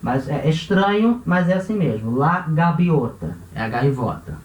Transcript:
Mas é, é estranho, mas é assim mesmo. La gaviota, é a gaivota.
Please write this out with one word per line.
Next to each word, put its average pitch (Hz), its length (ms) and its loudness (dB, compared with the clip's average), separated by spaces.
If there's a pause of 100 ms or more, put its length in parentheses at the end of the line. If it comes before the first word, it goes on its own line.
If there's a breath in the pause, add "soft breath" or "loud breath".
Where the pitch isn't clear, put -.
Mas 131 260 -2
é, 143 180 -2
é 156 40 4
estranho, 202 720 2
mas 180 240 2
é 180 60 4
assim 190 220 -2
mesmo. 117 400 -2
La 135 240 2
gaviota, 156 960 0 (180)
é 110 80 -6
a 113 60 -4
gaivota. 120 640 -2 (100)